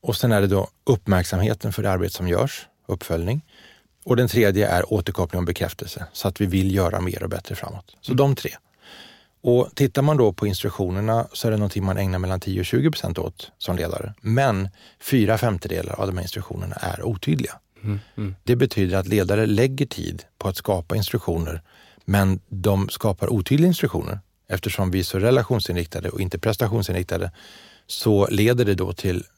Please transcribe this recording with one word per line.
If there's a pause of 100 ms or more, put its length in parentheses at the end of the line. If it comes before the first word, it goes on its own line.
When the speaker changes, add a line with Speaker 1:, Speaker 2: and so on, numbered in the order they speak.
Speaker 1:
Och
sen
är
det
då (160)
uppmärksamheten
för
det
arbete
som
görs, (200)
uppföljning. (640)
Och
den
tredje
är
återkoppling
och
bekräftelse,
så
att
vi
vill
göra
mer
och
bättre
framåt.
Så
Speaker 2:
Mm.
Speaker 1:
de
tre. (920)
Och
tittar
man
då
på
instruktionerna
så
är
det
någonting
man
ägnar
mellan
tio
och
tjugo
procent
åt
som
ledare.
Men (300)
fyra
femtedelar
av
de
här
instruktionerna
är
otydliga. (300)
Speaker 2:
Mm, (180)
mm.
Speaker 1:
Det
betyder
att
ledare
lägger
tid (140)
på
att
skapa
instruktioner, (440)
men (100)
de
skapar
otydliga
instruktioner. (300)
Eftersom
vi
är
så
relationsinriktade
och
inte
prestationsinriktade (560)
så
leder
det
då
till (140)